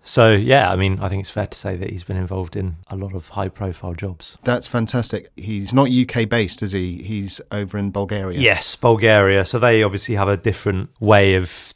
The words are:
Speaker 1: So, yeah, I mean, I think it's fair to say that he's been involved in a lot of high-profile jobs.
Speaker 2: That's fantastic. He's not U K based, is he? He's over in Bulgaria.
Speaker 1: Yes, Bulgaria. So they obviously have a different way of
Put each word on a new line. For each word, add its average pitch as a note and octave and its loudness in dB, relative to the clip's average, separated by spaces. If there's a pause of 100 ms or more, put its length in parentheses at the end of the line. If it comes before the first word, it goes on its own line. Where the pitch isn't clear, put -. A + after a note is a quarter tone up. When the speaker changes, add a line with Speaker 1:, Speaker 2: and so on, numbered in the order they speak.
Speaker 1:
So, A2+ 6
yeah, A2+ 4
I F#2 0
mean, F#2+ 0
I F#2+ -4
think G2 -2
it's - -12
fair G2+ -4
to - -14
say G2 -6
that F#2 -8
he's F2 -10
been F#2 -6
involved F#2 -6
in F#2 -6 (100)
a G2 -10
lot F#2+ -8
of E2+ -12
high-profile F#2 -8
jobs. F#2 -10
Speaker 2:
That's A#2+ -2
fantastic. A2+ -4
He's G2+ -6
not C3+ 6
U B2+ 2
K A#2+ -2
based, G#2+ -2
is G2+ -4
he? F2+ -4
He's G2+ -8 (100)
over G#2 -6
in G2+ -4
Bulgaria. G2 -4
Speaker 1:
Yes, A2 -2
Bulgaria. G#2 4
So - -4
they A2+ 4
obviously G2+ -2
have G2 0
a G2+ 2
different F#2+ -2
way G2+ 6
of - -4